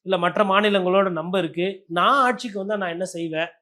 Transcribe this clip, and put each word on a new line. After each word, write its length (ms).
இல்ல 160
மற்ற 260
மாநிலங்களோட 640
நம்ம 280
இருக்கு, 500
நான் 360
ஆட்சிக்கு 340
வந்தா 180
நான் 140
என்ன 140
செய்வேன் 440